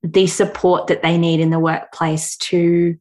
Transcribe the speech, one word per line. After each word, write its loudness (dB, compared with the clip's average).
the 2
support 0
that -2
they 0
need 2
in 2
the 0
workplace -4
to 0